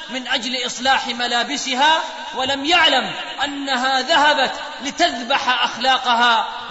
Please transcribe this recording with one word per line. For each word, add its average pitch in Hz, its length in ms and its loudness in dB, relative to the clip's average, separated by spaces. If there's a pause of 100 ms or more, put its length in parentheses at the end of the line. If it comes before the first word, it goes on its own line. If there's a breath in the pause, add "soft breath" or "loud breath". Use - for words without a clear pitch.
(100)
من 247 180 -8
أجل 247 380 -4
إصلاح 262 400 0
ملابسها، 254 920 0 (360)
ولم 269 280 -2
يعلم 285 480 2 (320)
أنها 269 560 -2
ذهبت 285 520 4 (300)
لتذبح 254 840 0
أخلاقها 240 840 2 (220)